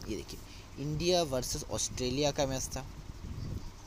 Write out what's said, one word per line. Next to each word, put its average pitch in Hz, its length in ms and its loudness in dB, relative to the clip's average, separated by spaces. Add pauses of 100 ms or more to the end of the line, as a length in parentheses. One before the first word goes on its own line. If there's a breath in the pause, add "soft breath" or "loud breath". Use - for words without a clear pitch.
ये 107 80 0
देखिए - 680 -8
India 165 420 4
versus 131 460 0
Australia 127 600 2
का 143 160 4
match 131 200 0
था, 131 180 -4 (1000)